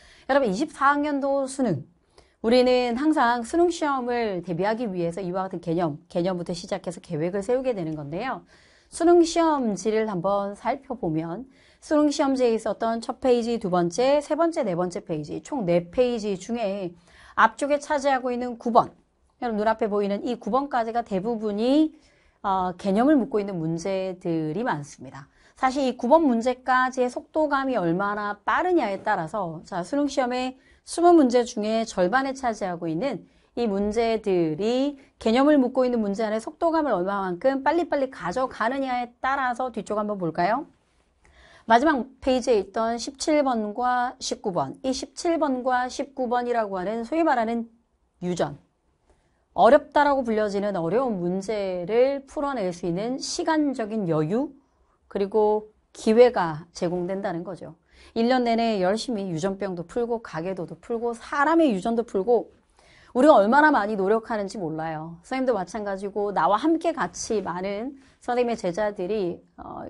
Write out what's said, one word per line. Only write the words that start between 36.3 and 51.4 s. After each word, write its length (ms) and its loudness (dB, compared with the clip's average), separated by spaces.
속도감을 520 0
얼마만큼 720 -2
빨리빨리 480 0
가져가느냐에 1120 -4
따라서 500 -2
뒤쪽 260 -6
한번 220 -4
볼까요? 480 0
마지막 420 4
페이지에 400 2
있던 380 -2
십칠 440 0
번과 800 0
십구 320 -6
번, 320 -2
이 80 0
십칠 480 -2
번과 480 0
십구 400 -6
번이라고 500 -2
하는 280 -4
소위 180 0
말하는 460 0
유전, 360 -4
어렵다라고 720 4
불려지는 500 -2
어려운 460 0
문제를 1040 0